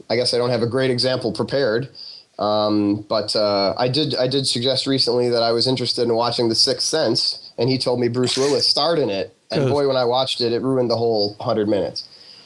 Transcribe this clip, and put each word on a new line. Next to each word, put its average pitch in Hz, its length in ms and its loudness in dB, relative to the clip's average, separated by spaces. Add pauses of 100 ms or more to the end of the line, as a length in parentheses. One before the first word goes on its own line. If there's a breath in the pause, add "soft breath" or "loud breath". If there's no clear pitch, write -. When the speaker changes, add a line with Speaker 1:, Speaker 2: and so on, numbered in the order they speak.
Speaker 1:
I 117 60 -2
guess 120 180 0
I 120 40 2
don't 120 140 0
have 117 100 0
a 117 60 0
great 131 240 0
example 127 400 0
prepared, 127 580 -2 (480 loud breath)
um, 104 720 0
but, 110 260 -2
uh, 101 420 2
I 127 120 0
did, 135 260 -2
I 127 120 0
did 135 200 -2
suggest 127 380 -2
recently 123 440 0
that 117 140 0
I 117 80 2
was 117 160 0
interested 127 360 -2
in 117 100 2
watching 117 360 0
The 113 60 0
Sixth 123 320 0
Sense, 127 680 -2
and 120 120 0
he 131 80 2
told 123 220 -2
me 120 100 2
Bruce 123 280 0
Willis 131 300 2
starred 156 320 2
in 123 100 2
it. 98 260 -4 (160)
And 143 140 0
Speaker 2:
Good. 131 60 2
Speaker 1:
boy, 143 160 2
when 131 100 2
I 127 80 2
watched 123 360 0
it, 117 100 0
it 113 120 -2
ruined 127 260 2
the 113 80 2
whole 110 420 0
hundred 107 300 0
minutes. 92 380 -2 (380 loud breath)